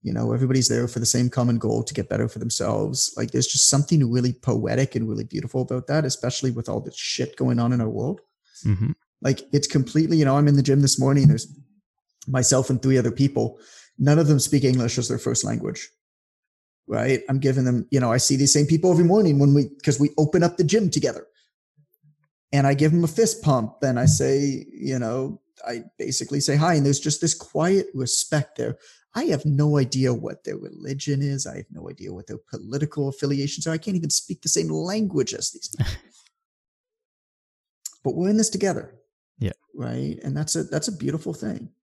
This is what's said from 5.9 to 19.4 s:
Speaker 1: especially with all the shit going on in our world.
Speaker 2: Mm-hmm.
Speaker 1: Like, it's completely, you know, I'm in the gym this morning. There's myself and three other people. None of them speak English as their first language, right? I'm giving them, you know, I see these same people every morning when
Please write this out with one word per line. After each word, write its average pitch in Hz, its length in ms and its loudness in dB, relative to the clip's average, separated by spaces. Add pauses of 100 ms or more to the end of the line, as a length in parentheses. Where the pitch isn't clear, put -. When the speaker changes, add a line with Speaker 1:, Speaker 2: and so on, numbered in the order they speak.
Speaker 1:
especially 131 460 -4
with 113 180 -8
all 107 120 -4
the - 140 -12
shit - 420 -6
going 127 200 0
on 120 160 0
in 120 80 0
our 110 80 -2
world. 113 300 -6 (460)
Speaker 2:
Mm-hmm. 110 260 0 (300)
Speaker 1:
Like, 135 200 0 (100)
it's 143 140 2
completely, 156 520 0
you 151 80 4
know, 135 120 4
I'm 147 120 4
in 143 80 6
the 139 40 4
gym 139 200 4
this 139 180 2
morning. 139 300 4
There's 147 180 0 (800)
myself 131 420 2
and 127 120 0
three 131 160 4
other 120 140 2
people. 117 480 0 (380)
None 143 220 4
of 160 80 4
them 147 120 6
speak 139 260 2
English 127 320 2
as 117 100 -2
their 120 120 -2
first 117 260 -2
language, - 440 -6 (960)
right? 117 440 0
I'm 135 100 2
giving 135 240 2
them, 123 260 0
you 139 120 2
know, 120 100 2
I 117 60 2
see 139 180 2
these 139 160 4
same 147 160 4
people 165 240 4
every 170 140 6
morning 170 340 4
when 139 140 6